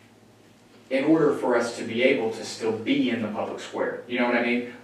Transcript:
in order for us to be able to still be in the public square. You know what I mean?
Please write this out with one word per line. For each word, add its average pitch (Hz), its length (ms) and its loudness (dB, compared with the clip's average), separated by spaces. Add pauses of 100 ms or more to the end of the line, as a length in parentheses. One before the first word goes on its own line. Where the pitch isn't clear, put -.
(920)
in - 140 0
order 160 300 6
for 123 220 0
us 120 220 -2
to 113 60 -6
be 113 180 -2
able 113 300 4
to - 120 -10
still 110 280 -4
be 131 380 0
in 110 120 -2
the 104 60 -2
public - 320 -6
square. - 460 -6
You 123 120 -4
know 123 80 2
what 123 100 2
I 120 60 2
mean? 120 420 -2